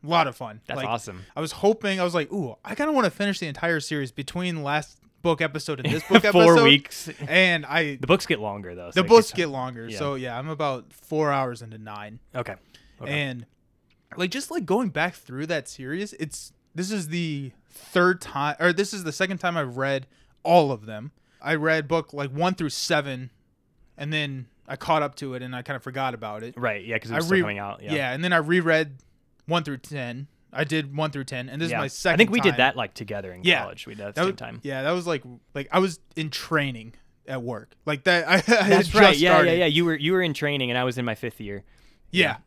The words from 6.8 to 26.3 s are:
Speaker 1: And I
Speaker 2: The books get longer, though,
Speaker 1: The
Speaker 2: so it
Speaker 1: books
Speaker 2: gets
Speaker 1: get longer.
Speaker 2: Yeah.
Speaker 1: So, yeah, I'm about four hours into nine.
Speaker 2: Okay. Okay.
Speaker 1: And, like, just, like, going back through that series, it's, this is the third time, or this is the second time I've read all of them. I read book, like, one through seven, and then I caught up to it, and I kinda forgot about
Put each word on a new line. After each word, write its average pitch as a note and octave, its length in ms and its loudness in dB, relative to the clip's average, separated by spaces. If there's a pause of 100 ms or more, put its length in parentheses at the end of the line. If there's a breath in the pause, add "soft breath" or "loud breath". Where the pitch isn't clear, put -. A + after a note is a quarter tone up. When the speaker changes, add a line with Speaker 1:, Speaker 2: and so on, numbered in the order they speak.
Speaker 1:
And E3+ 400 0
I D3 300 -2
Speaker 2:
The C3 100 -8
books F#3 200 2
get C#3+ 120 -2
longer, G2+ 380 -8
though, F2+ 120 -14
Speaker 1:
The - 40 -16
Speaker 2:
so F3+ 80 2
it E3+ 80 0
Speaker 1:
books A3+ 220 10
Speaker 2:
gets - 60 -10
Speaker 1:
get E3+ 120 -2
longer. B2+ 400 -8
Speaker 2:
Yeah. G#2+ 100 -8
Speaker 1:
So, C#3+ 160 -4
yeah, B2+ 240 -6
I'm C#3 100 -8
about C#3+ 440 -6
four D3+ 400 -2
hours B2+ 300 -2
into A2 160 -16
nine. G#2+ 420 -12 (140)
Speaker 2:
Okay. A#2 200 -6 (480 soft breath)
Okay. C3+ 100 -6
Speaker 1:
And, C3+ 340 -4 (680)
like, F3+ 140 -2
just, C4+ 220 -8
like, D#4+ 140 -4
going G#3+ 240 2
back E3 240 -2
through C3+ 320 -10
that D#3+ 220 -4
series, D#3+ 460 -8
it's, - 380 -12 (220)
this F#3 180 -4
is F3+ 160 -4
the D#3 420 -4 (200)
third F3+ 500 2
time, D3 400 -2
or F3 120 4
this G3 220 -2
is F#3 100 -10
the D3+ 80 -4
second F#3+ 260 -2
time E3+ 180 -2
I've B2+ 200 -4
read C3+ 300 -2 (380)
all D#3+ 280 6
of G#2+ 140 -8
them. A2 260 -14 (300)
I D#3+ 140 0
read D#3 320 2
book, D#3+ 240 0
like, C#3+ 180 -6
one E3+ 240 0
through D#3 160 -4
seven, C#3 600 -2 (680)
and D3 160 -6
then C#3 340 -4 (200)
I C3 100 -10
caught D#3 260 0
up C#3 140 -4
to C3+ 180 -8
it, B2 80 -8
and B2+ 120 -10
I B2 80 -8
kinda C3+ 180 -8
forgot C3 340 -4
about G#2+ 280 -10